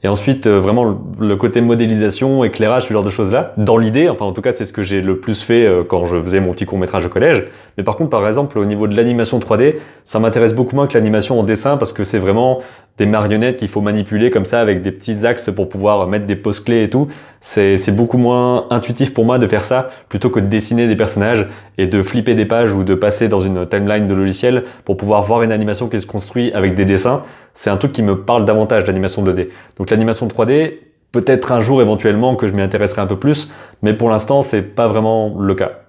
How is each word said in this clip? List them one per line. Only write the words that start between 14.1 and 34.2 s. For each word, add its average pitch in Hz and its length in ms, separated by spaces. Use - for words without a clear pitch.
comme 113 160
ça 120 140
avec 101 220
des 95 80
petits 104 360
axes 123 280
pour 95 140
pouvoir 98 400
mettre 101 180
des 98 100
poses 104 220
clés 117 260
et 104 60
tout. 135 160
C'est, 98 360
c'est 95 160
beaucoup 117 260
moins 123 520
intuitif 127 440
pour 117 100
moi 127 140
de 120 80
faire 98 160
ça 127 280
plutôt 113 220
que 117 100
de 98 60
dessiner 113 420
des 107 80
personnages 107 500
et 95 100
de 98 160
flipper 113 320
des 107 100
pages 110 280
ou 98 100
de 92 140
passer 104 320
dans 101 100
une 92 300
timeline 101 400
de 98 60
logiciel 98 500
pour 98 120
pouvoir 101 260
voir 113 220
une 113 80
animation 107 340
qui 101 140
se 95 60
construit 117 460
avec 95 220
des 98 100
dessins. 101 380
C'est - 160
un 98 60
truc - 160
qui 113 100
me 98 220
parle 120 200
davantage, 107 400
l'animation 95 380
deux 92 100
D. 90 180
Donc 95 140
l'animation 113 360
trois 110 200
D, 151 340
peut-être 127 400
un 120 80
jour 131 200
éventuellement 110 540
que 117 140
je 95 40
m'y 98 100
intéresserai 98 380
un 98 60
peu 98 100
plus, 143 360
mais 107 140
pour 117 160
l'instant 113 320